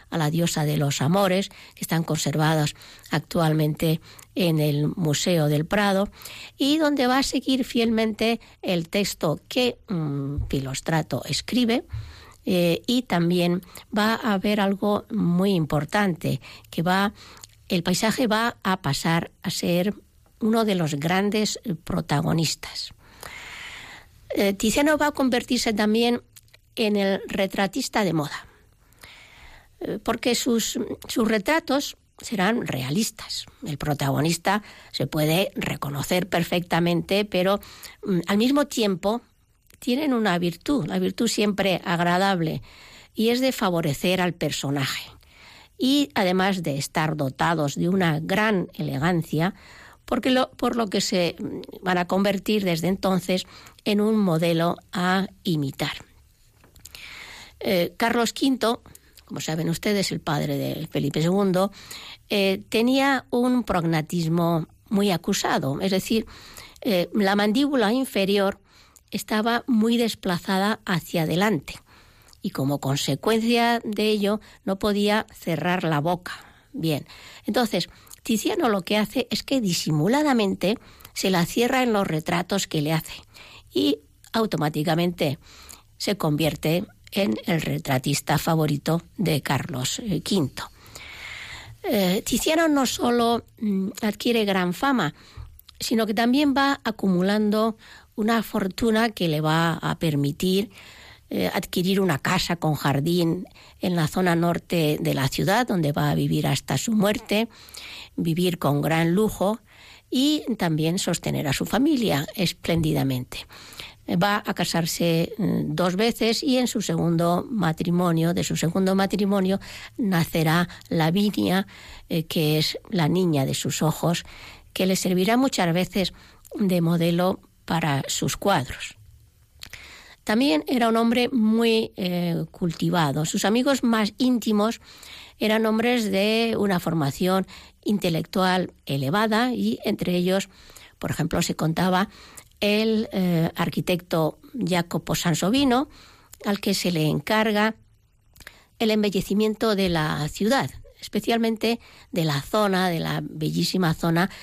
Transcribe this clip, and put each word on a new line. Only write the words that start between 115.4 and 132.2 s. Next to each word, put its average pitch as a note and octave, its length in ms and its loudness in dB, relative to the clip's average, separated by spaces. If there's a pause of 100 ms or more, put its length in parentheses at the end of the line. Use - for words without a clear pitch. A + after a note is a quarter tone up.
dos F3 220 0
veces A3+ 460 0
y B3+ 140 2
en B3+ 100 2
su A3+ 140 -2
segundo E3+ 680 0
matrimonio, E3+ 800 0
de F3+ 100 -2
su E3 140 -4
segundo F#3+ 380 0
matrimonio, G3 640 0 (380)
nacerá E3+ 680 2 (220)
Lavinia, F#3 800 2 (420)
eh, D#3+ 160 -2
que D3+ 340 0
es - 200 -2 (100)
la E3+ 180 0
niña E3 380 2
de C#3+ 80 -2
sus - 300 -4
ojos, D#3+ 420 0 (480)
que F#3+ 140 0
le F#3+ 100 2
servirá F#3+ 400 2
muchas G3+ 380 2
veces F3+ 400 -2 (440)
de F#3 220 2
modelo E3+ 600 2 (260)
para D#3+ 420 0
sus - 300 -2
cuadros. - 580 -2 (1300)
También C#4+ 440 2
era A#3+ 200 2
un A3+ 80 2
hombre A#3+ 320 2
muy, A3+ 680 2
eh, F3 540 -2